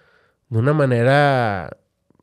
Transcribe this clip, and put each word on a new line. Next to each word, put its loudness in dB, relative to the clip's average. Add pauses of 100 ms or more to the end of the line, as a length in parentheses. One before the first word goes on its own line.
(500)
de -4
una 2
manera, 0 (480)